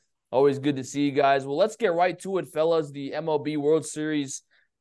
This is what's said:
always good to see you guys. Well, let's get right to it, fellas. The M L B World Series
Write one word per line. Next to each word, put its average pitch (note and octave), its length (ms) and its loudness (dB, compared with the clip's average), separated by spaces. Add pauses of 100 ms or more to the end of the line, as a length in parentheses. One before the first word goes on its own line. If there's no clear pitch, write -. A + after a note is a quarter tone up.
(300)
always C#3 300 4
good C#3 160 0
to C3 80 -6
see C#3+ 220 -2
you C#3+ 60 0
guys. C#3 320 4
Well, C#3 140 -6
let's A3 180 2
get F#3 200 0
right F3 240 0
to F#3+ 180 -4
it, D3 120 -4
fellas. D#3+ 420 0
The C#3 240 -10
M D#3+ 140 -6
L D3+ 100 2
B D3+ 180 -4
World D3+ 260 2
Series D3+ 600 -6 (380)